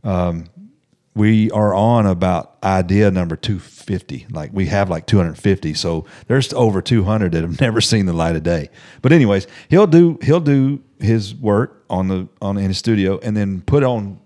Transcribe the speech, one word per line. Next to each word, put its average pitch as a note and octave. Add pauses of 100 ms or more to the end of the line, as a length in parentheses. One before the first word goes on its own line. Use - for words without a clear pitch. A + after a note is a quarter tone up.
Um, F2 (680)
we G#2+
are G#2+
on A2
about F2+
idea F#2+
number F2
two G2
fifty. -
Like, D2+
we F#2+
have, G2
like, D#2+
two G#2
hundred E2
fifty, E2
so E2 (200)
there's C3
over G#2+
two A2
hundred G2+
that E2
have E2
<laughs> -
never A2+
seen G#2
the F2
light E2
of D#2+
day. E2 (320)
But C3
anyways, G#2 (220)
he'll F#3+
do, E3+
he'll D#3
do C#3 (160)
his G#2+
work G#2+
on F#2
the, F#2 (140)
on, G2+
in G2
his F#2
studio G2
and G#2+
then G2
put C#3+
on G#2